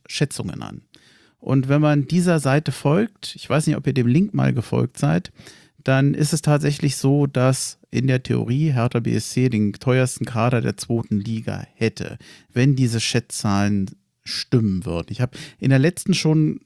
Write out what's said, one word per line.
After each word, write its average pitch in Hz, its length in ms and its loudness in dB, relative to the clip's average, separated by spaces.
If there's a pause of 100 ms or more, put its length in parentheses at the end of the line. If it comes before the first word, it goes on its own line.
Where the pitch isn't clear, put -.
Schätzungen - 560 -6
an. 50 200 -14 (560)
Und 131 300 0
wenn 147 120 2
man 147 260 2
dieser 175 320 2
Seite 143 320 0
folgt, - 640 -2
ich - 160 -16
weiß 151 160 2
nicht, 156 80 2
ob 139 140 -6
ihr 131 40 0
dem 127 140 2
Link 170 260 2
mal 131 200 2
gefolgt 123 440 -2
seid, 160 360 0 (500)
dann 135 320 2
ist 151 180 0
es 160 80 -2
tatsächlich 147 540 0
so, 143 320 2
dass 131 540 0 (100)
in 120 160 0
der 127 160 0
Theorie 123 500 0
Hertha 120 280 0
B 117 120 -2
S 110 180 -2
C 127 180 2
den 107 240 2
teuersten 127 520 0
Kader 117 360 0
der 120 160 -2
zweiten 113 420 -2
Liga 110 560 -6
hätte, - 420 -4 (360)
wenn 131 240 2
diese 117 240 0
Schätzzahlen 101 920 -2 (320)
stimmen 104 640 -2
würden. 85 260 -6
Ich 113 100 -10
hab 123 140 -2 (240)
in 131 120 0
der 135 100 6
letzten 170 340 0
schon, 156 520 2